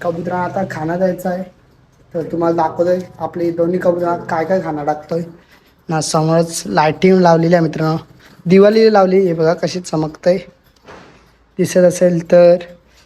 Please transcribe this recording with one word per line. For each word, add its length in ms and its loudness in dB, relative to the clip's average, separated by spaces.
कबुतरांना 420 -6
आता 260 -6
खाना 260 -6
द्यायचा 340 -2
आहे, 120 -6
तर 80 -4
तुम्हाला 240 -2
दाखवतोय 420 0
आपली 320 -4
दोन्ही 280 -2
कबुतरांना 460 -2
काय 200 -4
काय 180 -2
खाना 220 -8
टाकतोय 380 -6
ना. 120 -2
समोरच 680 0
लायटिंग 540 2
लावलेली 340 4
आहे 100 2
मित्रांनो, 320 -2
दिवाळी 460 6
लावली. 340 4
हे 80 0
बघा 200 0
कशी 260 -6
चमकतंय, 580 -2
दिसत 260 2
असेल 460 2
तर. 340 6